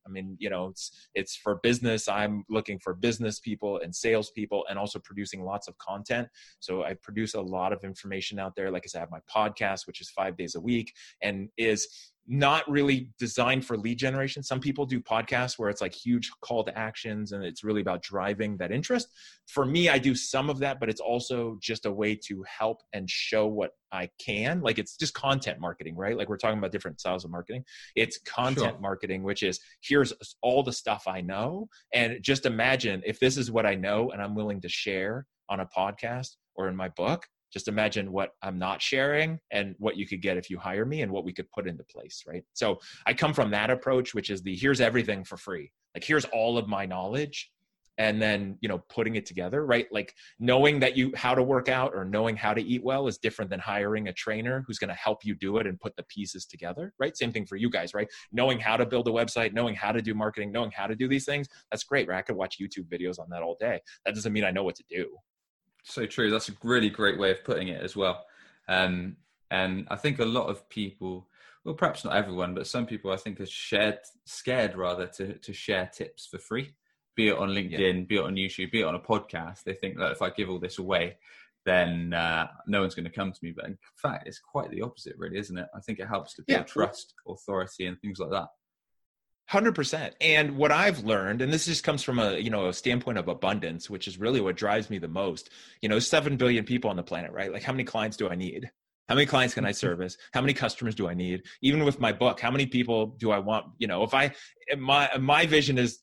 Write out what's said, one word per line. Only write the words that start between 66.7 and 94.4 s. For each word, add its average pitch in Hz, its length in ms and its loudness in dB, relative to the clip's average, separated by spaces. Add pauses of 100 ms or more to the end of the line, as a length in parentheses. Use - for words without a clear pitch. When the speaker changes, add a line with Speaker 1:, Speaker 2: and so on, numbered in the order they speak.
Speaker 2:
great 101 280 4
way 95 140 6
of 92 140 0
putting 92 240 0
it 85 120 -6
as - 140 -6
well. 95 300 0 (420)
Um, 92 480 2 (340)
and 92 400 0
I 101 60 -4
think 139 240 0
a 117 60 2
lot 117 220 0
of - 220 -6
people, 92 600 -8 (340)
well, 165 100 -6
perhaps - 300 0
not - 140 2
everyone, 90 360 0
but - 140 -4
some 123 180 -4
people 101 260 -4
I 95 40 0
think 95 240 -8
are 98 60 -8
shared, 104 540 0 (260)
scared 117 500 0
rather 90 320 -2
to, 98 300 -8
to - 160 -14
share 92 380 -2
tips - 360 -12
for - 100 -12
free, - 380 -6 (400)
be 110 140 6
it - 80 4
on 98 120 0
Speaker 1:
Yeah. 98 120 0
Speaker 2:
LinkedIn, 90 480 2
be 104 80 2
it 95 60 2
on 95 120 -4
YouTube, 95 360 -4
be 110 100 2
it 95 40 2
on 82 100 0
a 90 40 -4
podcast. 87 640 -4
They 95 100 -4
think, 95 240 -6
"Look, 90 140 2
if - 100 -6
I 92 100 2
give 95 180 -4
all 92 100 -4
this 90 200 -8
away, 90 380 0 (480)
then, 85 480 4
uh, 82 340 2 (200)
no 101 140 4
one's 92 120 0
gonna 82 160 -8
come 95 220 -4
to - 100 -14
me." 82 100 -8
But - 140 -10
in 98 120 -10 (180)
fact, - 320 -4
it's - 120 -14
quite - 320 -6
the - 100 -6
opposite, - 360 -10
really, 87 200 -8
isn't 101 200 -6
it? 90 160 -8
I - 60 -14
think 104 200 -8
it 92 80 -10
helps 101 280 -4
to - 80 -16
build - 160 2
Speaker 1:
Yeah. - 40 -4
Speaker 2:
trust, - 500 -2 (120)
authority, 92 600 -4
and 90 140 -6
things 95 200 -8
like 85 120 -4
that. 95 180 -2 (960)
Speaker 1:
Hundred 220 260 4
percent. 151 480 -2
And 151 360 6
what 147 140 6
I've 165 320 4
learned, 107 380 2
and 131 100 2
this 156 140 2
just 170 180 0
comes 147 200 0
from 123 160 2
a, 98 180 4
you 110 140 0
know, 101 160 2
a 90 60 0
standpoint 120 440 0
of 85 100 -2
abundance, 90 640 -2
which 95 180 -8
is 90 120 -10
really 117 220 4